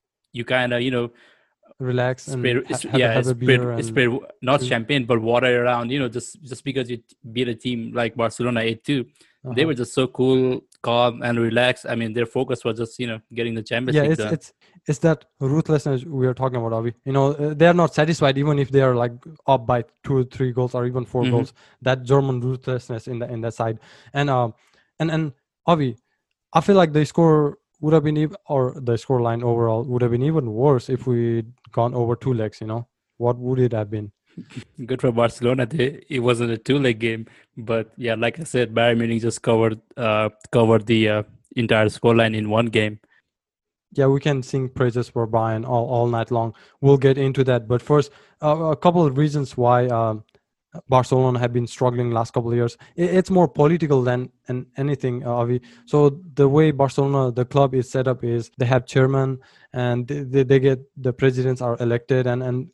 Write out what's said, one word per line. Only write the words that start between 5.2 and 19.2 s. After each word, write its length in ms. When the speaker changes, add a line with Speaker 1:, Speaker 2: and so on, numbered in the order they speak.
Speaker 1:
water 440
around, 260
you 80
know, 80
just, 360
just 200
because 260
you 140
beat 160
a 60
team 360
like 240
Barcelona 460
eight 240
two. 200
They 180
Speaker 2:
Uh-huh. 60
Speaker 1:
were 60
just 200
so 140
cool, 540
calm, 420
and 160
relaxed. 480
I 80
mean, 180
their 120
focus 380
was 140
just, 220
you 80
know, 120
getting 200
the 100
Champions 320
Speaker 2:
Yeah, 80
Speaker 1:
League 80
Speaker 2:
it's, 120
Speaker 1:
done. 100
Speaker 2:
it's, 200
it's 120
that 260
ruthlessness 640
we 200
are 80
talking 240
about, 160
Avi. 200
You 60
know, 220
uh, 200
they 140
are 60
not 200
satisfied 440
even 220
if 120
they 100
are, 140
like, 160